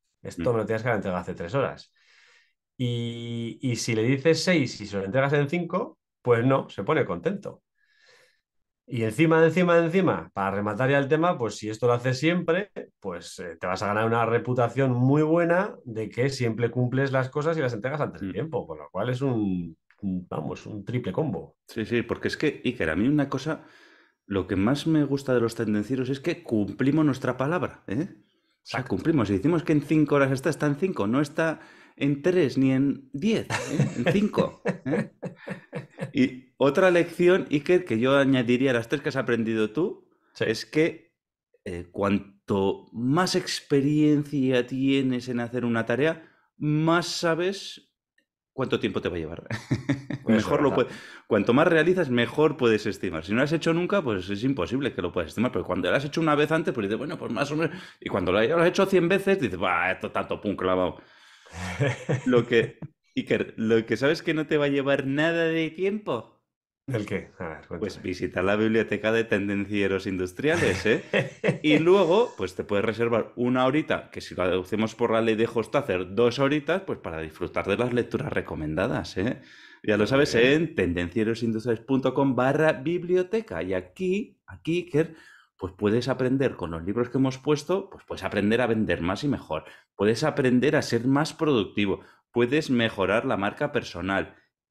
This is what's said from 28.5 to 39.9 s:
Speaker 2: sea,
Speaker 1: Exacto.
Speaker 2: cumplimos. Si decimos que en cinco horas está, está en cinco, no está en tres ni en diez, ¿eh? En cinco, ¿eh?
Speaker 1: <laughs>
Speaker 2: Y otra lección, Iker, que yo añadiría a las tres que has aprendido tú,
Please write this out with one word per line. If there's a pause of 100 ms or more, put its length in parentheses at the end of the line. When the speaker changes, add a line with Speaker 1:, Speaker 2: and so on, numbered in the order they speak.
Speaker 2:
sea,
Speaker 1:
Exacto.
Speaker 2:
cumplimos.
Si
decimos
que
en
cinco
horas
está,
está
en
cinco,
no
está (360)
en
tres
ni
en
diez,
¿eh?
En
cinco, (220)
¿eh?
Speaker 1:
<laughs>
Speaker 2:
Y
otra
lección,
Iker,
que
yo
añadiría
a
las
tres
que
has
aprendido
tú, (260)